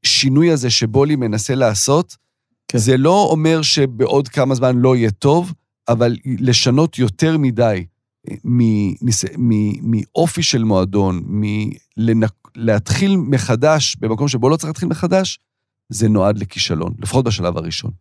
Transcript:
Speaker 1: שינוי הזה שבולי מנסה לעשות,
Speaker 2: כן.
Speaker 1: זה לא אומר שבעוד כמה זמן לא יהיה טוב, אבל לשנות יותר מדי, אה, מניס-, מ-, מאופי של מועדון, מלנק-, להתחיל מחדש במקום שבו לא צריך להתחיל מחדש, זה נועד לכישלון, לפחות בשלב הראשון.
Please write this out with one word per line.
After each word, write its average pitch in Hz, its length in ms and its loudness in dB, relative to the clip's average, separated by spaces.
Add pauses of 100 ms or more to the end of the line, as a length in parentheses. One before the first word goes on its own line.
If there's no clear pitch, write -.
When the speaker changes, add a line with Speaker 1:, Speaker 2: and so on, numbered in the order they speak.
Speaker 1:
שינוי 143 480 2
הזה 127 180 0
שבולי 135 460 2
מנסה 117 400 -2
לעשות, 135 600 0 (520)
Speaker 2:
כן. 131 100 -4
Speaker 1:
זה 123 200 2
לא 180 340 4
אומר 160 300 2
שבעוד 135 680 0
כמה 135 280 0
זמן 127 220 2
לא 127 180 4
יהיה 113 160 2
טוב, 165 420 0 (340)
אבל 117 280 2 (100)
לשנות 131 760 0
יותר 160 380 0
מדי, 113 480 0 (440)
אה, - 140 -10
מניס-, 113 840 0 (120)
מ-, 107 540 0
מאופי 160 520 -2
של 120 200 0
מועדון, 95 640 0
מלנק-, 107 1300 -2
להתחיל 113 640 0
מחדש 135 800 0
במקום 113 280 -2
שבו 131 220 0
לא 160 80 2
צריך 156 120 -6
להתחיל 170 180 -6
מחדש, 180 520 -2 (500)
זה 110 200 0
נועד 104 280 2
לכישלון, 87 640 -6
לפחות 120 260 -2
בשלב 90 320 -2
הראשון. 82 440 -8